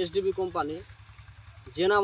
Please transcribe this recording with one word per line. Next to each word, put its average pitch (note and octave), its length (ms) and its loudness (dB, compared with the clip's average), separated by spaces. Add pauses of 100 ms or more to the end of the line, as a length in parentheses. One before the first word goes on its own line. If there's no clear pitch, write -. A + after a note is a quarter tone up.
এসডিবি F#3 380 0
কোম্পানি E3 360 -2 (1000)
জেনা F#3+ 280 4